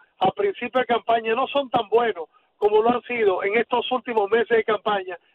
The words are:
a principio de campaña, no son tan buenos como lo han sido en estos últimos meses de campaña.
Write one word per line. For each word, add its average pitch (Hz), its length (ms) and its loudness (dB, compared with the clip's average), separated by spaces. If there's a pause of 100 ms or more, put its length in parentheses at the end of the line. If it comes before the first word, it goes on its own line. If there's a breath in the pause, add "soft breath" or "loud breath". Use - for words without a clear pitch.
(180 soft breath)
a 185 140 0
principio 202 480 -4
de 247 60 -2
campaña, 226 500 0
no 262 100 0
son 277 240 -4
tan 226 180 -2
buenos 208 360 0 (320 soft breath)
como 208 260 4
lo 233 80 4
han 240 120 -2
sido 202 420 0
en 202 140 -2
estos - 340 -2
últimos 226 360 -2
meses 226 280 0
de 220 80 2
campaña. 196 520 -4 (180)